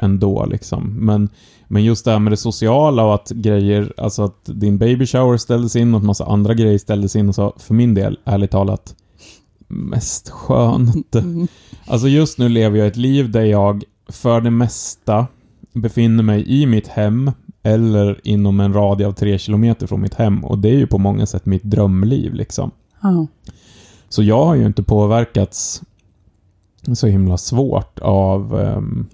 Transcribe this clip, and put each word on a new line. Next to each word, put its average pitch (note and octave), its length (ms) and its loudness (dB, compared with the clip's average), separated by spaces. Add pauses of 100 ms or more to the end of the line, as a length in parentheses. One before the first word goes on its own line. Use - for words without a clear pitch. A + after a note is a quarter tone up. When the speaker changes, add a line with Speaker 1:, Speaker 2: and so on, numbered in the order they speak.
Speaker 1:
ändå, G2+ 440 0
liksom. G#2 600 -6
Men, G#2 240 2 (380)
men G#2 160 0
just A2+ 220 0
det A#2+ 60 2
här G#2+ 80 2
med G#2 120 2
det G#2+ 60 2
sociala A#2+ 680 0
och G#2+ 80 4
att - 160 -2
grejer, G#2 680 0
alltså, G#2+ 260 -4
att G2 220 -4
din G2+ 320 0
baby B2 280 0
shower B2 320 2
ställdes A#2+ 380 -2
in A#2 180 2
och A2 60 2
att G2+ 60 0
massa G#2 200 -2
andra G#2 280 0
grejer A2 240 4
ställdes G2+ 380 -4
in G#2 140 2
och G2 60 -2
så, G2+ 220 -2
för - 160 -6
min A#2 200 4
del, G2 320 -2
ärligt G2+ 260 -2
talat, G2 440 -2 (720)
mest - 600 -8
skönt. A#2+ 880 0
Speaker 2:
Mm. E3+ 320 -2 (380)
Speaker 1:
Alltså, B2 220 -2
just D3 320 2
nu B2 100 2
lever A2 300 2
jag G#2 80 2
ett G2+ 100 -4
liv C3 340 0
där A2 140 2
jag G#2 380 2 (260)
för A#2 320 0
det A#2 100 0
mesta A#2 760 -2 (460)
befinner A2+ 500 2
mig G#2+ 380 2
i D3 40 2
mitt A2 220 0
hem A2+ 440 0 (320)
eller G#2+ 600 2
inom G2+ 360 2
en G2+ 140 2
radie G2+ 340 2
av G2+ 40 -4
tre G2+ 260 0
kilometer G#2+ 500 0
från G2 140 -4
mitt G2 120 -4
hem. G#2 320 0
Och - 120 -2
det G2+ 120 2
är A#2+ 80 4
ju C3+ 100 2
på - 100 0
många G2+ 280 0
sätt - 200 -6
mitt F#2+ 180 -2
drömliv, G2+ 680 0
liksom. - 380 -8 (300)
Speaker 2:
Ja. F3 260 0 (840)
Speaker 1:
Så - 140 -2
jag A2 220 4
har E3 100 2
ju A#2+ 100 2
inte G#2 180 -2
påverkats G#2 1000 -2 (1120)
så A#2 140 0
himla F#2+ 300 2
svårt - 640 -4
av, G2 600 0
ehm, G2+ 540 -4